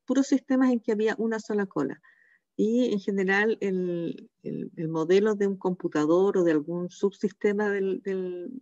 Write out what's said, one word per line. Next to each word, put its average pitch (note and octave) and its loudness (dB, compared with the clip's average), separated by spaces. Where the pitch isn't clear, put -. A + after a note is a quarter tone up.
puros C4+ 0
sistemas C4 2
en A#3+ 2
que - -2
había G#3+ 0
una A3+ -2
sola G#3 -2
cola. C#3+ -6
Y A3+ 2
en G3+ -2
general G3 0
el, F3+ -4
el, - -8
el D#3+ -6
modelo F3+ 2
de G3+ 0
un G3 -2
computador F3+ 2
o F3+ 4
de E3 4
algún E3+ -2
subsistema G3+ -2
del, F#3+ -2
del, F3+ -6